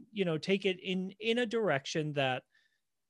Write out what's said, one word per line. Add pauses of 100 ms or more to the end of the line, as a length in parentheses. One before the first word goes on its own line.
(120)
you
know,
take
it
in,
in
a
direction
that (680)